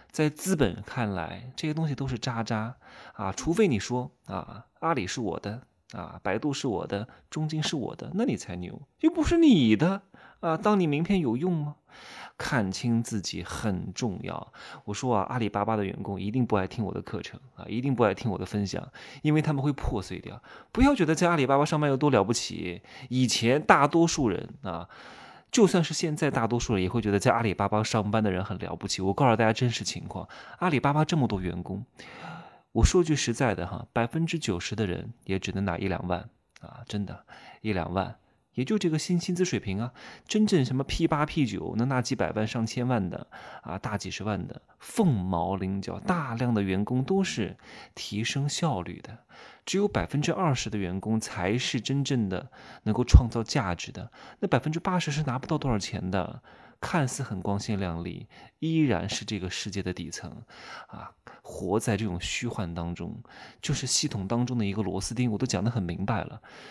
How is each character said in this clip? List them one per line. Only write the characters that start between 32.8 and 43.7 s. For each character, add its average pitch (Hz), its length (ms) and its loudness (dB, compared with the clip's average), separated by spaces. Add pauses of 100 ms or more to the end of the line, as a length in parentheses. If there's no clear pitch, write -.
说 180 200 6
句 156 120 2
实 - 160 0
在 117 220 2
的 87 140 -4
哈， 98 260 -8
百 120 140 2
分 165 180 0
之 160 140 -2
九 92 200 -2
十 - 160 -6
的 104 120 0
人 90 260 -6 (120)
也 95 120 -2
只 92 140 -4
能 98 120 0
拿 87 140 0
一 95 100 -2
两 87 200 -2
万 90 200 -2 (340)
啊， - 260 -18
真 104 180 -4
的， 104 200 -14 (360)
一 107 100 -2
两 87 220 0
万。 95 220 -2 (400)
也 127 80 0
就 214 140 0
这 180 100 2
个 156 120 2
薪， 180 200 2
薪 175 160 -2
资 180 80 2
水 120 160 0
平 98 220 -4
啊， 123 120 -6 (340)
真 214 180 4
正 180 180 6
什 127 120 0
么 135 80 0
P 165 240 0
八、 151 180 2
P 147 180 2
九 85 320 -2
能 117 120 2
拿 127 160 2
几 - 100 -2
百 87 200 0
万、 107 120 0
上 113 220 -2
千 123 200 -2
万 107 220 2
的 - 160 -10 (380)
啊， 92 160 -6